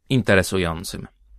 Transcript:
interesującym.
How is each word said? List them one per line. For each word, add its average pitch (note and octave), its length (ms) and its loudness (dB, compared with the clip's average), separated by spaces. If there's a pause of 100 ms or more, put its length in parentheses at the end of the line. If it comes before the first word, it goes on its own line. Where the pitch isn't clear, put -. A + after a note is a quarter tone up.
interesującym. F#2+ 1000 0 (320)